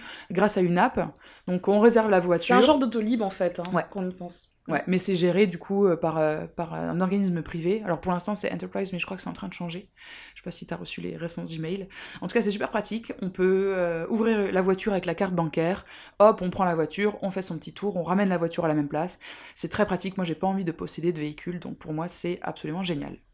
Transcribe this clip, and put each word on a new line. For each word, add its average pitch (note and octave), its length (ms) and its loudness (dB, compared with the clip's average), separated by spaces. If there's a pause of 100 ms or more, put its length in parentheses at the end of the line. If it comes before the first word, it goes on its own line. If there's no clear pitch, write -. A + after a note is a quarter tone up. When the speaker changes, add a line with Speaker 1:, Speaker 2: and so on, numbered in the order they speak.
(320)
Speaker 1:
grâce F3+ 260 4
à F#3+ 40 4
une F3 180 4
app. A#3 200 2 (480)
Donc, F3+ 200 -2
on G3+ 120 6
réserve A3+ 300 8
la F#3+ 100 6
voiture. E3+ 280 2 (100)
Speaker 2:
C'est B3 60 8
un - 20 6
genre D4 140 6
d'Autolib, A3+ 420 0
en G3 80 0
fait, F3+ 300 -2
hein, F3 120 -8
Speaker 1:
Ouais. E3+ 200 2
Speaker 2:
quand G3 100 -6
on F#3 80 -4
y F3+ 60 -8
pense. - 400 -12 (140)
Speaker 1:
Ouais, D#3 160 -2
mais F3+ 140 2
c'est F#3+ 160 4
géré, F3+ 320 4
du E3+ 100 -6
coup, G3 300 2
euh, F3 80 4
par, D#3+ 220 -2
euh, D#3 280 2
par E3 280 -8
un E3 260 -2
organisme F#3 420 0
privé. F3 440 -4
Alors, F3 160 -2
pour F#3 100 -2
l'instant, G#3 240 -2
c'est G3 160 -2
Enterprise, F#3 400 -6
mais F3 80 -6
je - 60 -4
crois F#3+ 100 -8
que F#3 80 -10
c'est F3+ 60 -8
en E3+ 40 -8
train G3 140 -12
de F3 60 -12
changer. F3 360 -10 (460)
Je - 60 -20
sais - 20 -20
pas F3 80 -10
si - 140 -8
t'as - 100 -8
reçu E3+ 240 -10
les F3 160 -8
récents E3+ 300 -6
emails. E3 420 -8 (320)
En F3+ 80 -8
tout F3+ 60 -6
cas, A#3 80 4
c'est G3+ 100 2
super G#3 180 -2
pratique. G#3+ 520 -6
On F#3 80 -4
peut, F#3+ 480 2
euh, E3+ 320 -2
ouvrir A3 420 2
la F#3 100 2
voiture F#3+ 300 0
avec F#3 140 0
la E3 100 -2
carte F#3 180 0
bancaire. E3 520 0 (340)
Hop, G#3+ 220 8
on F#3 80 -2
prend F#3+ 160 0
la F3 100 2
voiture, F#3 460 0
on G3 100 -2
fait F#3+ 100 -4
son F3 160 -6
petit D#3+ 140 -10
tour, G3 240 -4
on F3 80 -2
ramène F#3+ 240 2
la F#3 100 2
voiture E3 280 0
à - 20 2
la D#3 60 2
même D3 160 0
place. D3+ 300 -4 (360)
C'est E3 140 2
très G#3+ 160 2
pratique. F#3+ 320 -2
Moi, F#3 80 -2
j'ai D#3+ 100 -2
pas F#3 120 0
envie F#3+ 180 0
de D#3+ 80 -2
posséder E3+ 400 -4
de D#3+ 80 -10
véhicule, D3+ 400 -8
donc - 160 -10
pour D#3+ 160 -10
moi, D#3+ 160 -4
c'est F3 320 -2
absolument D#3+ 420 -6
génial. D#3+ 320 -4 (180)